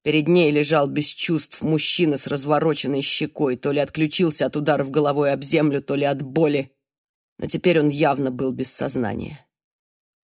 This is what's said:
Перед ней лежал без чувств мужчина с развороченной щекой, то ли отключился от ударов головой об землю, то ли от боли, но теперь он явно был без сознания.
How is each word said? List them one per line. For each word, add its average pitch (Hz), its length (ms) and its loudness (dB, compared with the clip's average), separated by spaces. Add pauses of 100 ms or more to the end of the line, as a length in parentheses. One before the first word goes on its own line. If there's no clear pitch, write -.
Перед 151 260 2
ней 170 220 6
лежал 147 360 2
без 143 200 -2
чувств - 560 -4
мужчина 156 540 0
с - 100 -8
развороченной 143 760 0
щекой, 147 540 -2
то 143 160 -2
ли 143 80 0
отключился 151 680 -2
от 127 100 -4
ударов 143 340 0
головой 143 420 2
об 135 100 -2
землю, 143 400 2
то 143 120 -4
ли 143 100 0
от 143 180 0
боли, 143 500 0 (680)
но - 80 -6
теперь 165 340 2
он 147 80 4
явно 139 420 0
был 131 220 -4
без 127 180 -6
сознания. 127 760 -6 (840)